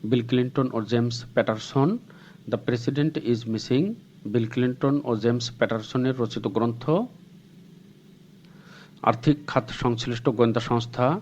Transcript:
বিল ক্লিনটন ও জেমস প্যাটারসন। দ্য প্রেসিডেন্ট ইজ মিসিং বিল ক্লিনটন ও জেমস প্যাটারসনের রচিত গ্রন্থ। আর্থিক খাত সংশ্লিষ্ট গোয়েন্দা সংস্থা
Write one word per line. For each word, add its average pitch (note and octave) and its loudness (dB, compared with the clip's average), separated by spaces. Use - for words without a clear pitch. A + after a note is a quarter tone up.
বিল A#2+ 4
ক্লিনটন B2+ 2
ও - 0
জেমস A#2+ 2
প্যাটারসন। A#2+ 2
দ্য A#2 0
প্রেসিডেন্ট C#3 0
ইজ A2+ 2
মিসিং B2 0
বিল A2+ 2
ক্লিনটন B2+ 2
ও - 2
জেমস A#2+ 2
প্যাটারসনের B2+ 0
রচিত A2+ -4
গ্রন্থ। A#2 0
আর্থিক C#3+ 2
খাত B2+ 0
সংশ্লিষ্ট A#2 -2
গোয়েন্দা A#2 4
সংস্থা A#2+ 0